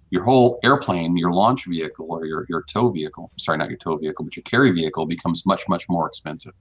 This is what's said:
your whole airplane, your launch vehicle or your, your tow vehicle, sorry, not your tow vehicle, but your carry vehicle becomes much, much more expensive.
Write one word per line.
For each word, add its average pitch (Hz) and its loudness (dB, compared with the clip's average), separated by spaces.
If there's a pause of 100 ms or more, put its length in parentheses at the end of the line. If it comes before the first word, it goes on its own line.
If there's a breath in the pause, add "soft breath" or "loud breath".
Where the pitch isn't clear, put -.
your 90 0
whole 123 6
airplane, 87 2
your 87 0
launch 110 2
vehicle 80 -6
or 82 -8
your, 78 -6
your 82 -4
tow 117 2
vehicle, 87 -8
sorry, 80 -2
not 78 -2
your - -8
tow 80 -4
vehicle, 76 -6
but - -12
your - -14
carry 120 4
vehicle 80 -2
becomes 85 -2
much, 95 0
much 90 -2
more 85 0
expensive. - -10